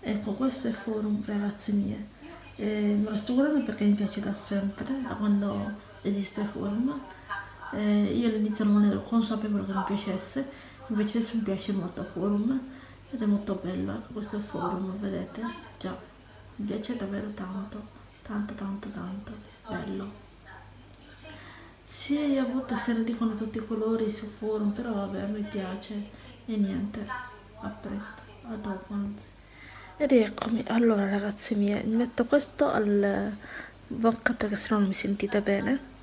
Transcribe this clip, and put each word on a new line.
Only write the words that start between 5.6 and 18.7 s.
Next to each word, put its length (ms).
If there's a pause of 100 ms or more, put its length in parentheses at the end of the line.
esiste 500
Forum. 480 (760)
Eh, 280
io 260
all'inizio 360
non 200
ero 180
consapevole 640
che 60
mi 140
piacesse, 640 (380)
invece 320
adesso 180
mi 60
piace 300
molto 380
Forum 600 (380)
ed 120
è 40
molto 360
bello 300
anche 200
questo 260
Forum, 600
vedete? 440 (360)
Già, 180 (600)
mi 100
piace 300
davvero 360
tanto, 540 (360)
tanto, 320
tanto, 340